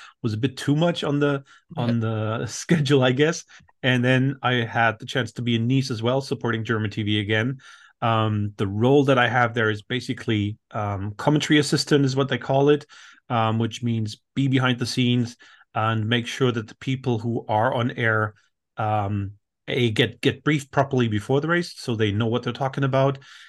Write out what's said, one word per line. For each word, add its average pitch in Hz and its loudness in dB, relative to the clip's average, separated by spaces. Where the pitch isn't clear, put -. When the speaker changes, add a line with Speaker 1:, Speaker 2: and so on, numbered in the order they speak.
Speaker 1:
was 110 -2
a 107 -4
bit 131 -4
too 143 0
much 170 0
on 143 -2
the, 143 0
Speaker 2:
Yeah. 135 -4
Speaker 1:
on 117 0
the 110 -4
<laughs> - -10
schedule, 143 2
I 127 4
guess. 151 0
And 127 2
then 131 2
I 127 2
had 113 0
the 131 -14
chance 120 -4
to - -10
be 117 0
in 113 0
Nice 131 2
as 110 -4
well, 131 2
supporting 117 -4
German 110 -2
T 110 -6
V 104 0
again. 110 0
Um, 110 2
the 104 -2
role 123 4
that 135 4
I 120 4
have 120 2
there 113 2
is 104 -4
basically, 113 -2
um, 101 -6
commentary 151 2
assistant 143 2
is 131 0
what 135 0
they 143 -2
call 139 2
it, 147 2
um, 113 0
which 113 -4
means 113 -4
be 139 0
behind 127 2
the 120 -4
scenes 123 0
and 110 0
make 120 0
sure 123 0
that 113 -4
the - -20
people 131 -4
who 117 -6
are 110 2
on 120 -2
air, 110 0
um, 104 -2
a, 123 0
get, 113 0
get - 0
briefed 147 0
properly 131 2
before 107 0
the 156 -6
race 170 -2
so 120 -4
they 110 0
know 107 0
what 120 0
they're 120 -6
talking 135 -4
about. 135 2